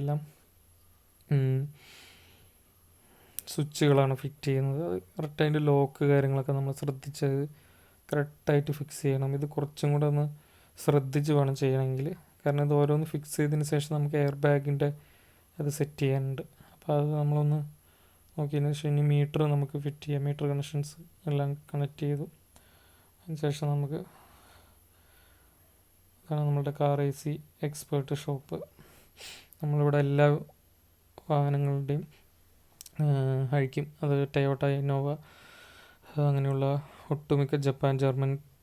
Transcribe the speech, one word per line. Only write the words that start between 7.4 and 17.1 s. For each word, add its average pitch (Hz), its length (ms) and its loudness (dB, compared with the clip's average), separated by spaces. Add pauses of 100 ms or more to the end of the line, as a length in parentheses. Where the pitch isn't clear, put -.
കറക്റ്റായിട്ട് 147 580 0
ഫിക്സ് - 300 -8
ചെയ്യണം. 135 320 0
ഇത് 139 120 -2
കുറച്ചും 147 460 -2
കൂടെ 147 140 4
ഒന്ന് 147 240 2 (480)
ശ്രദ്ധിച്ച് 147 560 2
വേണം 135 220 2
ചെയ്യണമെങ്കിൽ. 135 600 0 (300)
കാരണം 143 200 2
ഇത് 147 80 2
ഓരോന്ന് 147 320 2
ഫിക്സ് 151 320 -8
ചെയ്തതിന് 151 260 2
ശേഷം 147 320 -2
നമുക്ക് 147 200 0
എയർ 143 200 2
ബാഗിൻ്റെ 143 580 2 (680)
അത് 143 100 -2
സെറ്റ് 147 300 -4
ചെയ്യാനുണ്ട്. 135 420 0
അപ്പോൾ - 560 -6
അത് 147 160 2